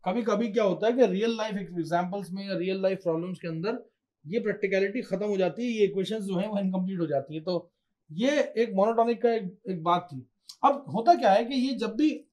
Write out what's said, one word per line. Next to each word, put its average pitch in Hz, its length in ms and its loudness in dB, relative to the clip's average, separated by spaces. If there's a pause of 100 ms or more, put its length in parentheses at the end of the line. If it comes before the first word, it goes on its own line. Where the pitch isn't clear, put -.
कभी 220 180 0
कभी 214 260 2
क्या 214 160 2
होता 185 220 2
है 240 60 4
कि 247 160 6
रियल 220 280 0
लाइफ 214 200 -4
एग्जांपल्स 175 760 -4
में 196 140 -8
या 190 100 -4
रियल 190 260 -2
लाइफ 190 200 0
प्रॉब्लम्स 175 360 -4
के 175 100 -10
अंदर 180 300 -4 (460)
ये 190 160 -4
प्रैक्टिकलिटी 196 640 0
खत्म 190 240 -4
हो 208 100 -2
जाती 185 260 0
है, 247 80 -2
ये 214 140 4
इक्वेशंस 196 400 -2
जो 190 120 -2
हैं 202 120 -2
वो 202 100 -4
इनकम्प्लीट 190 420 -2
हो 165 60 0
जाती 143 280 -2
है। 160 80 -6
तो 175 280 -4 (400)
ये 254 300 0 (140)
एक 220 200 0
मोनोटोनिक 226 480 2
का 233 80 4
एक, 220 140 -2 (240)
एक 180 140 -6
बात 143 220 2
थी। 131 220 -14 (380)
अब 269 240 4
होता 226 260 6
क्या 233 160 6
है 220 140 6
कि 262 120 -6
ये 262 200 0
जब 208 200 -4
भी 302 120 4 (240)